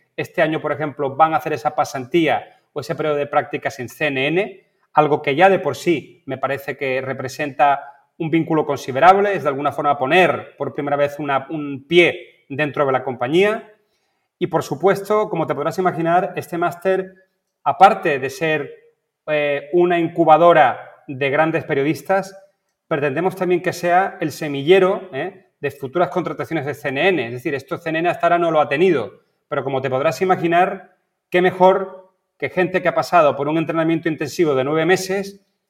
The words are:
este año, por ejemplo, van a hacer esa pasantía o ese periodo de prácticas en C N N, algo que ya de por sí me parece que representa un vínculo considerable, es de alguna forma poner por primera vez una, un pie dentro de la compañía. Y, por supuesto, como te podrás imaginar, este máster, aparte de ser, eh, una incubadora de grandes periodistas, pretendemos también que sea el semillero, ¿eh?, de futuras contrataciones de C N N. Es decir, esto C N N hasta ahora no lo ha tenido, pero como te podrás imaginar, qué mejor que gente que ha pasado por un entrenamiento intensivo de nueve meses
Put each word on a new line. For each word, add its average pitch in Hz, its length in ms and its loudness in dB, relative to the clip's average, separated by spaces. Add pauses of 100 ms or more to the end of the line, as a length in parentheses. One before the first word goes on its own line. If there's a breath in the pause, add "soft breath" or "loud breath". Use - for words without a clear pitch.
(160)
este 156 260 -4
año, 156 180 0
por 147 120 -4
ejemplo, 139 440 -6
van 160 160 2
a 156 60 0
hacer 151 160 -4
esa - 200 -6
pasantía 135 880 -2 (140)
o 147 60 -6
ese 131 140 -8
periodo 147 220 -2
de 143 100 -2
prácticas 143 540 -4
en 117 80 -8
C 156 200 -4
N 139 200 -2
N, 190 380 -4 (260)
algo 147 300 2
que 143 120 0
ya 180 140 6
de 190 100 4
por 139 160 -2
sí - 520 -4
me 131 100 -6
parece 135 400 -6
que 131 240 -2
representa 135 920 -2 (240)
un 160 120 -4
vínculo 160 360 2
considerable, 170 680 4
es 143 100 -4
de 151 40 2
alguna 139 240 -2
forma 147 240 0
poner 139 600 2
por 135 160 -6
primera 143 220 -2
vez 143 220 -2
una, 139 300 -2
un 147 400 -8
pie - 600 2
dentro 143 360 -2
de 135 80 2
la 131 100 0
compañía. 160 680 0 (680)
Y, 185 80 -2
por 156 140 0
supuesto, 196 680 0
como 165 180 -4
te 147 80 -2
podrás 143 240 -4
imaginar, 175 580 0
este 160 220 -8
máster, 185 560 -2 (500)
aparte 156 540 4
de 131 120 -4
ser, 156 400 -4 (560)
eh, 147 460 -2
una 175 260 2
incubadora 160 1080 4
de 135 220 -4
grandes 156 340 0
periodistas, 160 720 -2 (500)
pretendemos 151 480 -2
también 180 280 0
que 175 100 -2
sea 180 480 0
el 156 100 -4
semillero, 165 840 2
¿eh?, 170 340 -10 (140)
de 139 100 -4
futuras 170 380 -2
contrataciones 156 580 -6
de 110 80 -6
C - 140 -8
N 139 200 0
N. 147 180 0
Es 120 60 -10
decir, 131 220 -6
esto 147 240 -8
C - 100 -8
N 160 120 -4
N 175 80 0
hasta 170 180 -2
ahora 170 120 2
no 170 120 0
lo 156 100 2
ha 143 80 2
tenido, 143 540 0 (260)
pero 143 160 -4
como 135 160 -2
te 131 100 -4
podrás 143 320 0
imaginar, 185 760 0 (340)
qué 180 120 2
mejor 185 720 2 (240)
que 135 120 -6
gente 180 300 -2
que 170 80 -2
ha 160 60 -2
pasado 156 400 4
por 143 140 -4
un 160 100 0
entrenamiento 165 500 -2
intensivo 151 460 -2
de 131 80 2
nueve 160 240 0
meses 190 580 -2 (260)